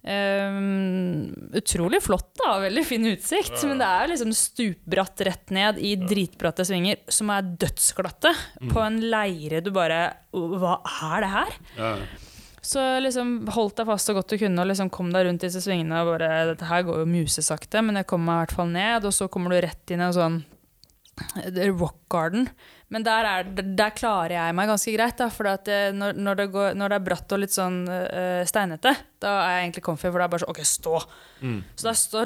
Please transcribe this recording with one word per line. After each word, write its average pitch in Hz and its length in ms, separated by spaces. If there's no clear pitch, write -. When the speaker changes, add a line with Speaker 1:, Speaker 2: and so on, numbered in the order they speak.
Speaker 1:
Ehm, 196 1500
utrolig 190 480
flott - 320
da, 247 240
veldig 196 260
fin 233 220
utsikt, 294 560
Speaker 2:
Ja. 294 60
Speaker 1:
men 277 100
det 240 80
er 190 240
liksom 240 240
stupbratt 190 920
rett - 240
ned 196 280
i 202 160
Speaker 2:
Ja. 185 120
Speaker 1:
dritbratte 185 600
svinger, 190 300
som 214 220
er 202 120
dødsglatte, 185 920
Speaker 3:
Mm. 127 120
Speaker 1:
på 226 140
en 220 140
leire 185 600
du 196 80
bare, 170 440
hva 180 480
er 208 60
det 190 100
her? 277 200
Speaker 3:
Ja. 110 180
Speaker 1:
Så 262 400
liksom 240 460
holdt 208 280
deg 226 100
fast 208 220
så 208 60
godt 190 140
du 214 100
kunne, 190 220
og 180 80
liksom 190 220
kom 180 220
deg 185 140
rundt 175 140
disse 180 220
svingene, 170 400
og 170 160
bare, 160 360
dette 165 120
her 170 160
går 170 160
jo 160 80
musesakte, 165 760
men 214 120
jeg 190 100
kom 170 180
meg 170 100
i 165 120
hvert - 100
fall 180 120
ned, 208 360
og 196 80
så 190 160
kommer 180 220
du 180 160
rett - 240
inn 175 100
i 175 40
en 180 80
sånn, 165 320
eh, 185 260
rock 170 380
garden. 180 400
Men 220 160
der 220 200
er, 190 200
der 196 460
klarer 202 400
jeg 170 240
meg 196 140
ganske 214 280
greit 233 200
da, 247 140
for 214 160
at, 196 200
eh, 202 260
når, 202 220
når 196 220
det 196 160
går, 196 240
når 202 140
det - 100
er 190 40
bratt 175 280
og 196 80
litt 202 100
sånn, 180 380
eh, 180 560
steinete, 196 500
da 196 300
er 180 140
jeg 175 100
egentlig 180 100
comfy, 175 300
for 180 60
det 180 60
er 175 40
bare 175 120
sånn, 180 100
OK, 160 120
stå. 160 420
Speaker 3:
Mm. 113 220
Speaker 1:
Så - 80
der 143 120
stå, - 320